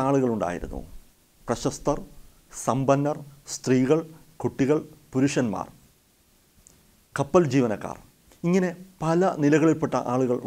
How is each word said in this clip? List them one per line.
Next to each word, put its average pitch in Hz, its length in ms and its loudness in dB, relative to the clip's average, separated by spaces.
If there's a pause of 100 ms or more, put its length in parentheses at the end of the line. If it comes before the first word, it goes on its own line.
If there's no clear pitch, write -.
ആളുകളുണ്ടായിരുന്നു. 90 720 -2 (680)
പ്രശസ്തർ, 139 500 -4 (560)
സമ്പന്നർ, 139 640 0 (360)
സ്ത്രീകൾ, 131 460 2 (420)
കുട്ടികൾ, 139 360 0 (360)
പുരുഷന്മാർ, 131 540 0 (1500)
കപ്പൽ 175 280 4 (100)
ജീവനക്കാർ, 107 440 0 (460)
ഇങ്ങനെ 180 260 2 (340)
പല 170 280 2 (120)
നിലകളിൽപ്പെട്ട 151 520 2 (180)
ആളുകൾ 123 340 0